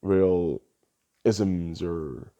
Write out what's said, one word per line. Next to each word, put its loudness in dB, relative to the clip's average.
real 2
isms 0
or -6